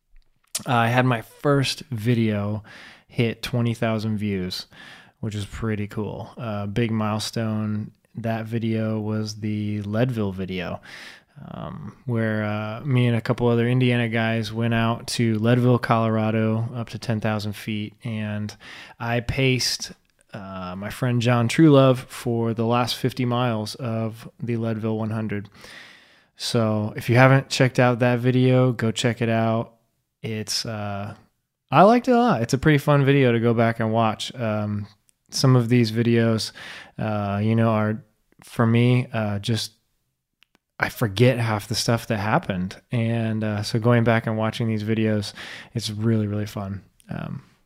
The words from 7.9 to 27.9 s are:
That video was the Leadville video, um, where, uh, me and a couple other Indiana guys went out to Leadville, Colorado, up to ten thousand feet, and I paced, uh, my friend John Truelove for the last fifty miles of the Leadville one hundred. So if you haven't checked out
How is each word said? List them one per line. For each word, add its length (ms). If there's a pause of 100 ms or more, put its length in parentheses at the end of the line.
That 300
video 520
was 380
the 460
Leadville 500
video, 480 (720)
um, 440 (100)
where, 380
uh, 400
me 220
and 100
a 40
couple 260
other 220
Indiana 400
guys 440
went 220
out 340
to 300
Leadville, 400
Colorado, 960
up 140
to 100
ten 220
thousand 320
feet, 500
and 520 (440)
I 220
paced, 720 (420)
uh, 420
my 140
friend 320
John 260
Truelove 500
for 540
the 140
last 300
fifty 280
miles 520
of 520 (120)
the 160
Leadville 420
one 120
hundred. 380 (880)
So 600
if 120
you 80
haven't 320
checked 300
out 220